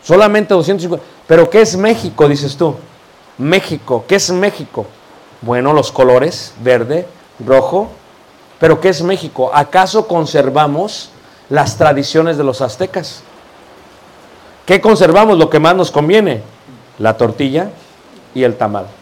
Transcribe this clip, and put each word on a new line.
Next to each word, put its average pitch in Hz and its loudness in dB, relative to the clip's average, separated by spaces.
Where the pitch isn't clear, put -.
Solamente 208 2
doscientos 175 0
cincuenta. 175 -6
¿Pero 170 6
qué 208 4
es 175 2
México, 190 0
dices 143 -2
tú? 160 -2
México, 139 -4
¿qué - 2
es 185 -2
México? 180 -4
Bueno, 123 0
los 143 0
colores, 127 0
verde, 127 -2
rojo. 135 0
¿Pero 156 2
qué 185 2
es 165 -2
México? 165 -4
¿Acaso 185 0
conservamos 151 -2
las 143 -2
tradiciones 156 0
de 147 -4
los 131 -4
aztecas? 175 -8
¿Qué 190 2
conservamos? 202 4
Lo 160 4
que 156 2
más 165 4
nos 180 -2
conviene, 151 0
la 110 0
tortilla 139 -2
y 127 0
el 117 0
tamal. 104 -6